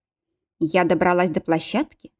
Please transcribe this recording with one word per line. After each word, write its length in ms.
Я 240
добралась 460
до 120
площадки, 800